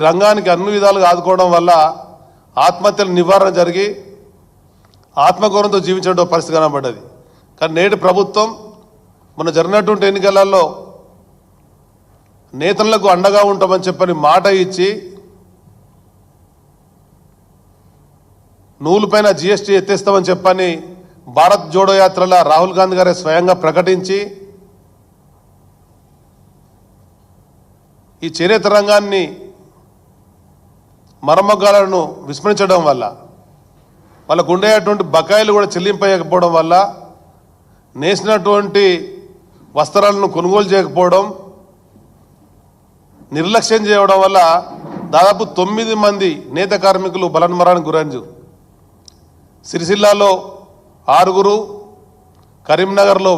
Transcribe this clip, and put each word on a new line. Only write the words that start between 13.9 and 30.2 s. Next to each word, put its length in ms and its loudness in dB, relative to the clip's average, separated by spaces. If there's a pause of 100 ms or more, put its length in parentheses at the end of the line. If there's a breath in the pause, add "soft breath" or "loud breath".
మాట 200 2 (180)
ఇచ్చి 240 -2 (4000)
నూలుపైన 480 2 (120)
జీఎస్టీ 380 -2
ఎత్తేస్తామని 520 0
చెప్పని 380 0 (680 soft breath)
భారత్ 380 2
జోడో 260 2
యాత్రలో 380 2 (100)
రాహుల్ 300 2
గాంధీ 200 0
గారే 220 2
స్వయంగా 420 0
ప్రకటించి 560 -2 (4000)
ఈ 60 -10 (100)
చేనేత 360 0
రంగాన్ని 480 2 (2000)